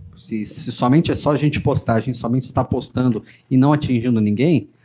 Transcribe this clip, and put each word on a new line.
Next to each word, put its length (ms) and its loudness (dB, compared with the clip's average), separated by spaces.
se, 300 -8
se 260 -10
somente 380 2
é 40 0
só 180 0
a 40 2
gente 240 0
postar, 340 0
a 60 2
gente 160 -4
somente 280 -2
está 200 -2
postando 580 -2
e 60 2
não 160 6
atingindo 480 0
ninguém, 500 2